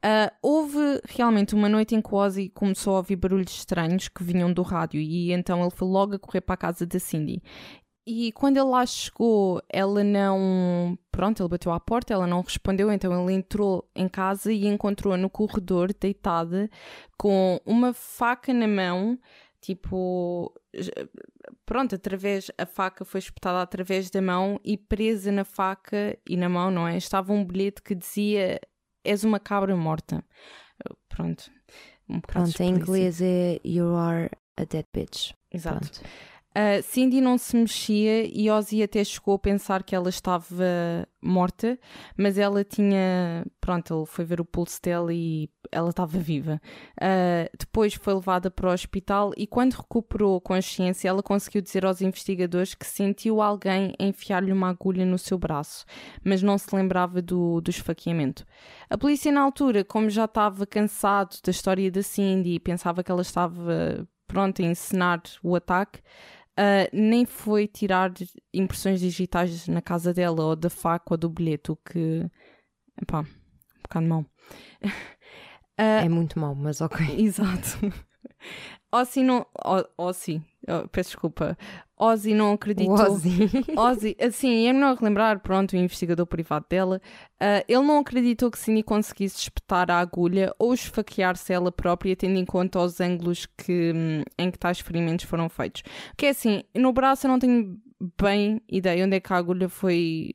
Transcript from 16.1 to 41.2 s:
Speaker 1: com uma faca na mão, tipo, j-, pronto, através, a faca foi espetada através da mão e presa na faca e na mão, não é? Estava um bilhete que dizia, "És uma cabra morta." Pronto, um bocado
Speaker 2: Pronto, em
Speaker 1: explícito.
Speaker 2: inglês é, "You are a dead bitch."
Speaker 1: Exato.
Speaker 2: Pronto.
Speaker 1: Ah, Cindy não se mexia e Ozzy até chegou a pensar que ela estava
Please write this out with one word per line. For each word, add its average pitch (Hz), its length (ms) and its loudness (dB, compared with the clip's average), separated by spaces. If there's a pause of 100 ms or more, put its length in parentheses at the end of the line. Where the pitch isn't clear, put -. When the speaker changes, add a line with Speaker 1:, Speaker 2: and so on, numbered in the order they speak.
Speaker 1:
com 190 480 4
uma 240 280 4
faca 247 600 -2
na 233 140 2
mão, 190 500 0 (420)
tipo, 180 960 -4 (180)
j-, - 200 -8 (760)
pronto, 240 300 -2
através, 196 640 -4
a 170 80 -2
faca 190 360 -6
foi - 140 -8
espetada 185 460 -4
através 185 480 -4
da 190 100 0
mão 190 420 0
e 208 140 -2
presa 208 540 -2
na 202 120 0
faca 202 720 -4 (140)
e 180 80 -2
na 175 100 0
mão, 180 220 0
não 170 180 0
é? 170 100 -2
Estava 190 360 -2
um 208 100 2
bilhete 190 380 -4
que - 140 -6
dizia, 202 640 -2 (440)
"És 202 200 -2
uma 214 160 2
cabra 196 360 0
morta." 160 480 -4 (840)
Pronto, 170 400 -6 (580)
um - 120 -4
bocado 175 320 0
Speaker 2:
Pronto, 170 100 -4
em 180 120 2
Speaker 1:
explícito. 175 180 0
Speaker 2:
inglês 185 300 0
é, 180 440 0
"You 170 300 0
are 170 340 0 (280)
a - 60 -4
dead 160 300 -6
bitch." - 380 -6 (200)
Speaker 1:
Exato. 160 380 -6
Speaker 2:
Pronto. - 120 -18 (560)
Speaker 1:
Ah, 208 240 2
Cindy 254 380 2
não 254 180 4
se - 200 -4
mexia 220 680 2
e 214 240 0
Ozzy 214 320 2
até 208 220 0
chegou - 320 -2
a 196 40 -2
pensar 196 440 0
que - 100 -6
ela 180 140 0
estava 180 580 -2 (560)